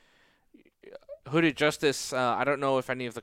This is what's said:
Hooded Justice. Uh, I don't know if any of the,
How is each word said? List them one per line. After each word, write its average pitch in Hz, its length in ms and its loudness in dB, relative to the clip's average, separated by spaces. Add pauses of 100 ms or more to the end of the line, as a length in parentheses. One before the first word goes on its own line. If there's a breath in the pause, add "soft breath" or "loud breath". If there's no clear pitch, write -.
(1300)
Hooded 156 280 2
Justice. 151 560 0
Uh, 127 260 2
I 123 60 0
don't 139 160 0
know 135 180 2
if 127 120 -4
any 127 160 -4
of 113 80 -10
the, 117 80 -10